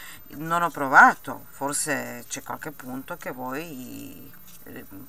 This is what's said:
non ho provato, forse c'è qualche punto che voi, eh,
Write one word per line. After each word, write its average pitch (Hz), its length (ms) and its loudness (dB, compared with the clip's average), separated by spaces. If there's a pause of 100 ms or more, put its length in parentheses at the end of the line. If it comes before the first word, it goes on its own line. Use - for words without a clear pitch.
(360)
non 165 260 0
ho 170 80 2
provato, 143 800 8
forse 123 800 -2
c'è - 140 -8
qualche 127 280 -8
punto 127 460 -10
che - 140 -8
voi, 127 1040 -10 (300)
eh, 117 220 -12 (240)